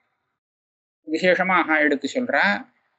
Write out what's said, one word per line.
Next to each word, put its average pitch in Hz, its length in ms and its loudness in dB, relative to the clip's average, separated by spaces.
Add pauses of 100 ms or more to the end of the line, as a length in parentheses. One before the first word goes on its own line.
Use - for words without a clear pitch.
(1080)
விசேஷமாக 175 720 0
எடுத்து 147 300 0
சொல்றா, 135 340 -2 (560)